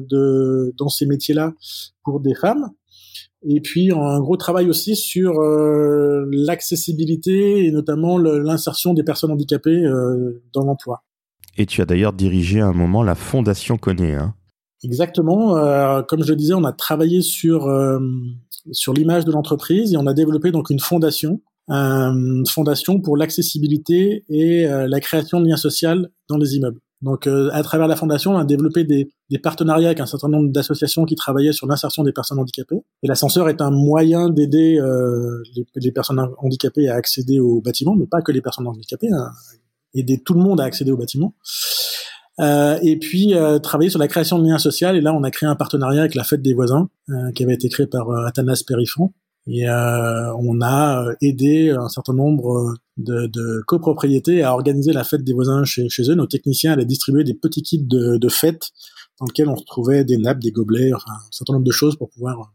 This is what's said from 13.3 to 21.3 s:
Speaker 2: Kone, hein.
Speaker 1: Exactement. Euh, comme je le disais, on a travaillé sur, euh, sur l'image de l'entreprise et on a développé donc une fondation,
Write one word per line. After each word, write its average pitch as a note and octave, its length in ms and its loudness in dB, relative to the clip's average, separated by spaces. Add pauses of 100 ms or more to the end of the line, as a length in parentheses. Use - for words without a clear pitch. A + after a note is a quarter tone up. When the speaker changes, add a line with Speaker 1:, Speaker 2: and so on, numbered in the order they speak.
Speaker 2:
Kone, F#2 240 -2
hein. D#2 320 -2 (500)
Speaker 1:
Exactement. E3+ 720 0
Euh, C#3 460 2
comme D#3+ 200 -2
je C#3+ 80 0
le D#3 60 2
disais, D3+ 180 2
on F#3 80 2
a C3 100 0
travaillé D#3+ 480 0
sur, E3 460 0
euh, C3+ 320 2 (720)
sur C3+ 220 -4
l'image D#3+ 320 0
de D#3+ 80 0
l'entreprise D#3+ 600 0
et E3 40 2
on C#3 100 0
a C3+ 80 0
développé D#3 380 2
donc D#3+ 180 -2
une C#3+ 80 2
fondation, D#3+ 640 0 (300)